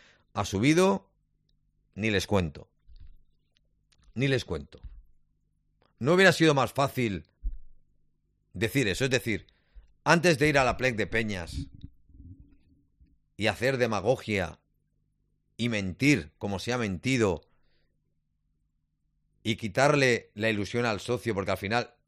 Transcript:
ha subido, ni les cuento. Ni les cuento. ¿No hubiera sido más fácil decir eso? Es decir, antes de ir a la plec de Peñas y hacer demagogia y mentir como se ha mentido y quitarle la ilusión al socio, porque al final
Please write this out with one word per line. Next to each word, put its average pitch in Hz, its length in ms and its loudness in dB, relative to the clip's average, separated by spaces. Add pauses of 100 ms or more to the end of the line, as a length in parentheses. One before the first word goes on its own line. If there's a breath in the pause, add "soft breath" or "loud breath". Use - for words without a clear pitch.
(340 soft breath)
ha 104 100 -4
subido, 160 680 2 (840)
ni 107 160 -4
les 98 160 0
cuento. 90 420 -2 (1500)
Ni 131 120 0
les 131 160 0
cuento. - 380 -10 (1160)
¿No 143 160 2
hubiera 185 160 8
sido 156 240 4
más 123 180 0
fácil 117 540 -2 (1300)
decir 110 340 0
eso? 123 180 0
Es 127 60 0
decir, 117 340 -2 (580)
antes 156 360 4
de 151 100 4
ir 143 80 2
a 131 60 4
la 113 140 0
plec 123 180 0
de 104 100 -2
Peñas 98 500 -4 (1800)
y 104 100 0
hacer 123 300 0
demagogia 110 840 -2 (1000)
y 120 120 -4
mentir 98 680 0
como 101 220 -6
se 120 140 -6
ha 127 40 -2
mentido 104 720 0 (1900)
y 107 140 -2
quitarle 131 800 0
la 110 160 -2
ilusión 110 360 -4
al 107 140 -4
socio, 117 340 -4
porque 98 180 -4
al 92 60 -2
final 113 380 -4 (120)